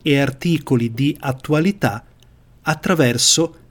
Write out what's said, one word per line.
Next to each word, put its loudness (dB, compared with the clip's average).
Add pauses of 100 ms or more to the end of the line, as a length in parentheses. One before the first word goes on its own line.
e 2
articoli 0
di -2
attualità -2 (560)
attraverso 0 (160)